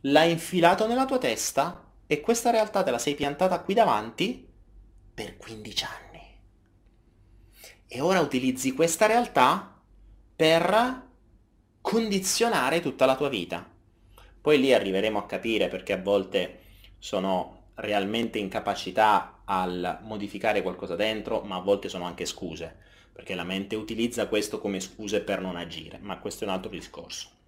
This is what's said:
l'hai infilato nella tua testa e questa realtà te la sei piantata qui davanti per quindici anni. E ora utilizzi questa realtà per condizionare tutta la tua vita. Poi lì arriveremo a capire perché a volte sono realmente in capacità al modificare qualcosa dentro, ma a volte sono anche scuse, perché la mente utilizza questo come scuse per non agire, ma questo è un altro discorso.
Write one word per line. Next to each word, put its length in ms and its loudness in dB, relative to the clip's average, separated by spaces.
l'hai 260 6
infilato 540 4
nella 200 0
tua 120 -2
testa 760 -2
e 140 -2
questa 300 0
realtà 340 2
te 80 0
la 60 0
sei 180 -2
piantata 460 0
qui 120 -4
davanti 720 2
per 240 -12
quindici 480 -10
anni. 560 -18
E 140 -8
ora 180 4
utilizzi 540 0
questa 320 2
realtà 760 2
per 720 2
condizionare 1000 2
tutta 240 2
la 100 6
tua 140 -2
vita. 360 -6
Poi 180 6
lì 140 6
arriveremo 440 2
a 80 -4
capire 440 0
perché 240 -4
a 80 -2
volte 580 0
sono 760 -4
realmente 640 -2
in 100 -4
capacità 960 2
al 560 -2
modificare 600 -2
qualcosa 360 -6
dentro, 460 -2
ma 120 -10
a 60 -4
volte 260 2
sono 160 -6
anche 220 -6
scuse, 500 -10
perché 220 -10
la 100 -6
mente 320 -4
utilizza 500 -2
questo 320 -2
come 220 -4
scuse 400 -6
per 180 -4
non 160 -6
agire, 460 -12
ma 180 -10
questo 240 -10
è 40 -6
un 60 -2
altro 160 -6
discorso. 600 -14